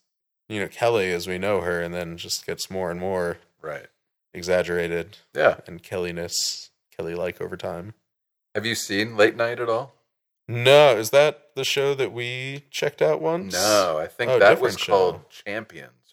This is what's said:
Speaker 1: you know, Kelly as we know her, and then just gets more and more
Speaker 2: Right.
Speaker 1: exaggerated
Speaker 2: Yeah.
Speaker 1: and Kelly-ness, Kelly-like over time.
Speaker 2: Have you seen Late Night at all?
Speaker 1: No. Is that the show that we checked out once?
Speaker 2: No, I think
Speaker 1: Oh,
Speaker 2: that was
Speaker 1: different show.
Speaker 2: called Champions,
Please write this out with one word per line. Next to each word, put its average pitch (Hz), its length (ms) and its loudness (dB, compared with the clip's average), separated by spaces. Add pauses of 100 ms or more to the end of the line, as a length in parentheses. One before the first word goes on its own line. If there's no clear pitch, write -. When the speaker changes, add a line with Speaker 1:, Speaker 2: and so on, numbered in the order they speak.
(500)
Speaker 1:
you 107 120 -6
know, 92 60 -4
Kelly 110 440 0
as 87 160 -4
we 90 100 -4
know 98 240 0
her, 87 200 -2
and 87 120 -6
then 85 240 -8
just - 280 -8
gets - 240 -8
more 92 220 -6
and 87 80 -8
more 90 380 -4 (240)
Speaker 2:
Right. 76 260 -12 (460)
Speaker 1:
exaggerated 87 840 -2 (160)
Speaker 2:
Yeah. 87 340 2
Speaker 1:
and 85 140 -16
Kelly-ness, 87 880 -6 (260)
Kelly-like 87 460 -6
over 92 140 -10
time. 92 380 -12 (640)
Speaker 2:
Have 104 100 -4
you 113 100 -2
seen 107 400 -4
Late 107 220 4
Night 117 220 -4
at 120 100 -6
all? 120 260 -4 (520)
Speaker 1:
No. 127 500 8
Is 107 140 -4
that 143 440 2
the 131 80 -4
show 139 320 0
that 127 160 -2
we 127 580 -8
checked - 320 -4
out 151 200 2
once? 165 320 -4
Speaker 2:
No, 95 440 2
I 80 100 -4
think 123 240 -4
Speaker 1:
Oh, 123 80 4
Speaker 2:
that 120 200 8
was 120 160 0
Speaker 1:
different - 100 -8
show. 113 60 -2
Speaker 2:
called 90 380 2
Champions, 98 840 -14